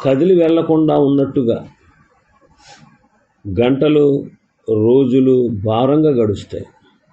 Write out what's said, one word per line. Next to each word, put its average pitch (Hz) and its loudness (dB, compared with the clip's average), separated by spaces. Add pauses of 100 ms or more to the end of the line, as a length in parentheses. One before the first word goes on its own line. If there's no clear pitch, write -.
కదిలి 143 2
వెళ్లకుండా 160 0
ఉన్నట్టుగా 139 -2 (1800)
గంటలు, 139 0 (440)
రోజులు 127 2 (160)
భారంగా 135 0
గడుస్తాయి. - -4 (480)